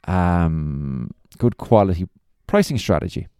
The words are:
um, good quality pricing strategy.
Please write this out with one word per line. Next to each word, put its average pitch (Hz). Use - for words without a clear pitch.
um, 78
good 120
quality 95
pricing 196
strategy. -